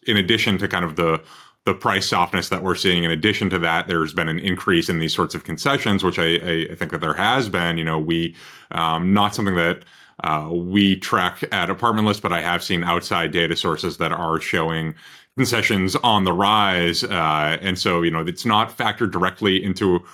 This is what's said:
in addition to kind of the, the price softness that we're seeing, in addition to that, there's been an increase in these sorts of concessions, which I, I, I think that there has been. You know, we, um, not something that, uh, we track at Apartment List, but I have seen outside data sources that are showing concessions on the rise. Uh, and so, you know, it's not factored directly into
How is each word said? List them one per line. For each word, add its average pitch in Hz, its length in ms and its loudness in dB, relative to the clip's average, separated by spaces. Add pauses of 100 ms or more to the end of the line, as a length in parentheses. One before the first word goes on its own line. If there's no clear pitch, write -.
in 113 120 0
addition 101 420 2
to 98 120 -2
kind 87 160 -2
of 80 100 -6
the, 80 260 2 (440)
the 98 80 2
price 98 340 0
softness 90 400 0
that 90 160 -4
we're 92 120 0
seeing, 87 280 2
in 82 80 0
addition 101 380 0
to 92 100 -2
that, 85 280 0
there's 80 260 -2
been 82 160 -2
an 80 100 -4
increase 92 480 0
in 85 120 -2
these 80 140 -2
sorts 85 220 -2
of 82 80 -8
concessions, 104 600 0
which 90 140 0
I, 82 180 2
I, 82 360 -2
I 87 40 -12
think 85 160 -8
that 82 100 -6
there 80 120 -2
has 107 360 0
been. 85 280 0
You 82 60 -4
know, 80 160 -2
we, 82 360 -2 (360)
um, 82 420 0
not 101 220 2
something 98 200 0
that, 85 280 0 (400)
uh, 76 280 -2
we 92 440 2
track 92 560 -2
at 90 180 -2
Apartment 107 380 2
List, 104 140 0
but 90 120 -2
I 82 80 0
have 87 220 -2
seen 87 200 -2
outside 87 480 0
data 82 240 0
sources 80 420 -2
that 82 140 -2
are 80 280 -2
showing 80 560 -2 (400)
concessions 107 600 0
on 107 260 4
the 90 100 2
rise. 95 720 2
Uh, 80 580 0
and 90 160 -2
so, 87 240 0
you 85 80 2
know, 80 120 -2
it's 82 220 -6
not 113 320 2
factored 110 360 -2
directly 92 520 0
into 92 400 0 (100)